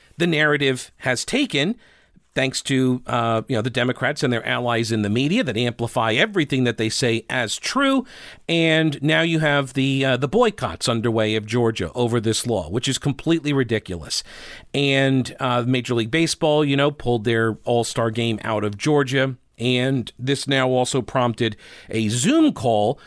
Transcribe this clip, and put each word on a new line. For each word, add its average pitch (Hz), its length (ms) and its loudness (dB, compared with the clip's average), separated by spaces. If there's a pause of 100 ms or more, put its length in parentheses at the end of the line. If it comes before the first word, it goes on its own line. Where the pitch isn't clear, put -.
(160)
the 170 120 0
narrative 147 680 2
has 127 260 -2
taken, 214 500 0 (600)
thanks 131 280 -2
to, 127 440 2
uh, 117 400 0
you 135 80 -4
know, 107 80 0
the 123 80 -4
Democrats 127 540 -2
and 123 80 2
their 117 120 -2
allies 120 460 -2
in 107 120 0
the 101 60 0
media 147 360 0
that 123 120 -4
amplify 117 580 -2
everything 147 500 0
that 120 140 0
they 113 100 0
say 113 420 0
as 120 260 -4
true. 269 480 0 (440)
And 160 520 2
now 156 220 2
you 165 160 0
have 143 360 0
the, 135 300 0
uh, 131 120 2
the 127 100 -2
boycotts 185 640 0
underway 113 480 2
of 107 100 -4
Georgia 110 480 0
over 120 240 0
this 110 260 0
law, 98 240 0
which 104 200 -4
is 131 100 0
completely 147 540 0
ridiculous. 107 720 -2 (500)
And, 135 640 2
uh, 123 260 0
Major 123 300 0
League 113 160 0
Baseball, 156 540 2
you 139 120 2
know, 143 140 4
pulled 120 320 -2
their 113 400 2
All-Star 120 480 0
game 113 320 -2
out 107 220 -2
of 104 120 -4
Georgia. 135 600 0 (200)
And 127 600 0
this 135 300 -2
now 135 200 2
also 127 340 0
prompted 117 540 0 (320)
a 113 200 0
Zoom 226 440 2
call 113 540 0